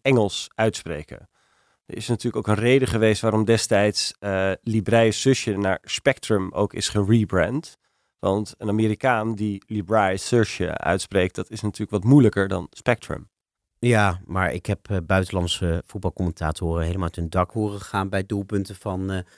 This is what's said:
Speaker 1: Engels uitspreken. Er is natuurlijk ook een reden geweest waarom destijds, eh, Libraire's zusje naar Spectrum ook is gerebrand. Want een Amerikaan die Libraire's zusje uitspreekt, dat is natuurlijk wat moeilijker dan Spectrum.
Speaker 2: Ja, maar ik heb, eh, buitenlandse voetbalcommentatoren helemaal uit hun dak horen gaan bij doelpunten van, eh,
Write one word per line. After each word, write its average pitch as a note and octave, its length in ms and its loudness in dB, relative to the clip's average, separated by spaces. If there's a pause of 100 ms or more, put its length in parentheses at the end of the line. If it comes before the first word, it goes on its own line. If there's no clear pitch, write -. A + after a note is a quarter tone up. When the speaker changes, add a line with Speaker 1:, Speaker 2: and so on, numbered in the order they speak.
Speaker 1:
Engels A#2 520 2
uitspreken. F2 760 -4 (600)
Er - 60 -12
is A2 120 -8
natuurlijk A2+ 400 -2
ook G#2 80 2
een G#2 60 -2
reden C3 260 4
geweest A2 320 2
waarom A2 240 2
destijds, G#2+ 720 2
eh, F#2+ 320 -2 (120)
Libraire's A2+ 580 2
zusje B2 360 0
naar G2 280 0
Spectrum - 680 -2
ook G2+ 220 -2
is - 140 -4
gerebrand. G#2 880 0 (420)
Want G2 400 -2
een A2 100 -6
Amerikaan A2 680 0
die G2+ 320 -6
Libraire's G2 640 0
zusje G2 500 0
uitspreekt, F#2 560 0
dat - 160 -8
is A2+ 100 -12
natuurlijk G#2 300 -6
wat F#2+ 140 -2
moeilijker A2 440 6
dan F#2 220 -4
Spectrum. - 580 -6 (500)
Speaker 2:
Ja, G#2 480 2
maar F2+ 260 0
ik F#2 140 -8
heb, - 240 -6
eh, G2 60 -2 (100)
buitenlandse F2 800 0
voetbalcommentatoren E2+ 1000 -4
helemaal F2+ 200 -2
uit E2+ 120 -6
hun E2 140 -6
dak F#2 220 -2
horen G#2 280 -4
gaan G2 280 -4
bij G2 180 -4
doelpunten G2+ 500 -4
van, F#2+ 340 -6
eh, F#2+ 80 -4 (200)